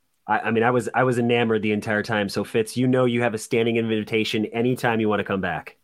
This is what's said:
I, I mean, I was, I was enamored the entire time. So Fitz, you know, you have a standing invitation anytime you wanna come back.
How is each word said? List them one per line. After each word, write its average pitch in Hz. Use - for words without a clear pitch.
I, 107
I 107
mean, 113
I 123
was, 117
I 127
was 123
enamored 117
the 107
entire 104
time. 104
So 104
Fitz, 110
you 127
know, 127
you 120
have 117
a 110
standing 117
invitation 110
anytime 120
you 110
wanna 101
come 98
back. 82